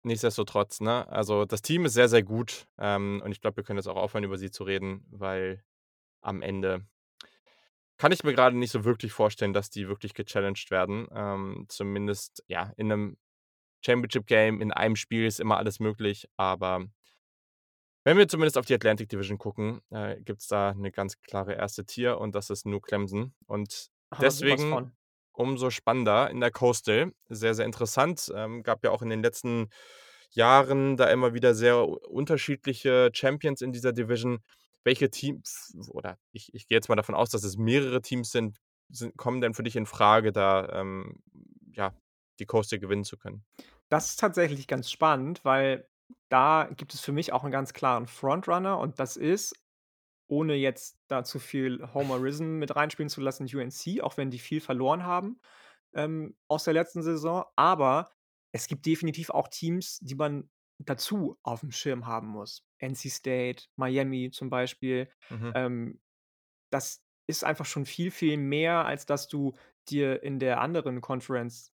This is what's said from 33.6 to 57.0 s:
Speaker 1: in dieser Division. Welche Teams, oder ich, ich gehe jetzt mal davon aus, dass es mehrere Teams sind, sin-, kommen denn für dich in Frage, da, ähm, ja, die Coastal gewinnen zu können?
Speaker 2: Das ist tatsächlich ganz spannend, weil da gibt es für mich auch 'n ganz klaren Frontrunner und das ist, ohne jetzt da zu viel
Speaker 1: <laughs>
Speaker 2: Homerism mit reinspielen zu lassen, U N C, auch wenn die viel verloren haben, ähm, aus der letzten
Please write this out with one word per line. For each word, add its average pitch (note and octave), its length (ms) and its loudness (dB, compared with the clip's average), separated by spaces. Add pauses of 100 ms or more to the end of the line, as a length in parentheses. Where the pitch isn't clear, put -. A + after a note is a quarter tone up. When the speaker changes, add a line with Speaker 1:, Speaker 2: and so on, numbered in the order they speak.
Speaker 1:
in B2+ 100 -4
dieser B2 220 0
Division. A#2 460 0 (440)
Welche C3 260 4
Teams, - 640 -8 (160)
oder - 280 -10 (140)
ich, - 220 -18
ich - 140 -18
gehe A2+ 80 4
jetzt A2 140 2
mal A2 60 6
davon G#2 180 0
aus, A2+ 160 2
dass G#2 140 -2
es F#2+ 120 -4
mehrere B2 460 2
Teams B2 300 -4
sind, A2 260 -2 (320)
sin-, A#2 260 -10
kommen B2 240 -2
denn A2+ 140 2
für A2+ 80 -6
dich A#2 140 -4
in G#2+ 100 -2
Frage, G#2+ 460 6
da, F#2+ 360 4 (120)
ähm, F#2+ 420 -10 (500)
ja, G2 220 -4 (440)
die G#2 80 -10
Coastal G#2+ 320 0
gewinnen G2+ 260 -2
zu - 120 -12
können? G2+ 280 -14 (480)
Speaker 2:
Das D#3 180 0
ist - 100 -8
tatsächlich E3 460 0
ganz C3 240 -4
spannend, D3+ 540 0
weil C3+ 440 2 (400)
da D3 480 6
gibt - 180 -14
es - 60 -10
für C#3+ 120 -6
mich D#3 200 -2
auch B2+ 120 0
'n C#3+ 60 -6
ganz C3+ 220 -4
klaren B2 340 0
Frontrunner F3+ 720 0
und D3+ 200 -4
das - 180 -4
ist, F3 380 -2 (720)
ohne D3+ 260 0
jetzt C3+ 540 -2
da C3 160 -2
zu - 160 -8
viel C3 400 -4
Speaker 1:
<laughs> - 140 -16
Speaker 2:
Homerism C#3+ 640 -2
mit D3 180 -4
reinspielen D3+ 340 0
zu - 120 -8
lassen, C3+ 320 -4
U C3+ 60 -4
N B2+ 100 -6
C, F3 320 -6
auch - 140 -4
wenn C3+ 140 -2
die B2 100 -8
viel D3+ 200 -4
verloren C#3+ 440 -2
haben, F#3 360 -4 (540)
ähm, D#3 420 -4 (120)
aus D3+ 160 0
der D#3+ 100 2
letzten E3+ 280 0